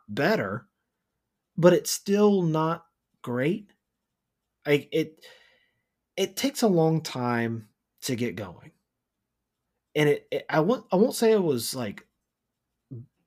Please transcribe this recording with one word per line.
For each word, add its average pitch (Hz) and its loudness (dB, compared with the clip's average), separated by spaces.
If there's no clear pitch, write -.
better, 127 -4
but 175 6
it's - 0
still 202 2
not 160 -2
great. 135 -4
Like, 147 0
it, 156 -4
it 190 -4
takes - -4
a 226 6
long 160 4
time 117 -4
to 131 -4
get 110 -6
going. 92 -14
And 151 2
it, - -2
it, 143 -6
I 156 2
won't, 208 0
I 190 2
won't 233 2
say 226 2
I 214 4
was, 131 -2
like, 117 -10